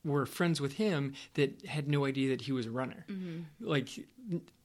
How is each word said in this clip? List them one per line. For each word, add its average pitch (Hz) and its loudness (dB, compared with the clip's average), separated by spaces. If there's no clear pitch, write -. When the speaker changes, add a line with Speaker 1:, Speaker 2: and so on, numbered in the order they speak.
Speaker 1:
were 143 2
friends 170 2
with 139 -2
him 151 2
that 139 2
had 143 -2
no 143 4
idea 135 2
that 123 0
he 139 -2
was 123 0
a 113 -6
runner. 127 -4
Speaker 2:
Mm-hmm. 180 -6
Speaker 1:
Like, 143 0
n-, 170 0